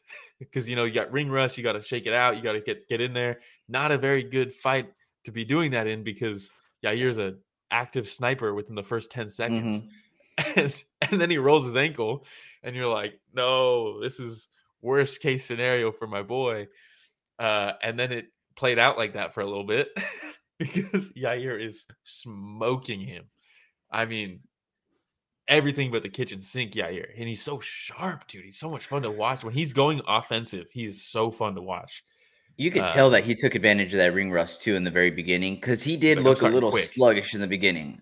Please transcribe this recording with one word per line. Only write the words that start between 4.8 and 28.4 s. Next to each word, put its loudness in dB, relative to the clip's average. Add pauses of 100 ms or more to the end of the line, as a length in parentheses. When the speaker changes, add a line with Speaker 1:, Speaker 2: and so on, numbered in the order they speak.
Speaker 1:
to -14
be -6
doing 2
that 0
in -4
because -6 (340)
Yair's 0
a -4 (340)
active -2
sniper -2
within -8
the -6
first -6
ten -8
seconds. -2
Speaker 2:
Mm-hmm. -20 (480)
Speaker 1:
<laughs> -4
And, 0 (160)
and 0
then 2
he 2
rolls 6
his -4
ankle, 0 (380)
and -10
you're -2
like, -4 (120)
"No, 2
this -6
is -12 (340)
worst 2
case 0
scenario 0
for -10
my -4
boy." -2 (720)
Uh, 2
and -2
then -2
it -6 (300)
played 2
out 6
like -2
that -6
for -6
a -2
little -6
bit 0 (360)
<laughs> -20
because -4
Yair -4
is -12 (160)
smoking -6
him. -14 (680)
I 0
mean, -8 (1040)
everything 2
but 0
the -10
kitchen -8
sink, -8
Yair. -6
And -8
he's -6
so -8
sharp, -10
dude. -18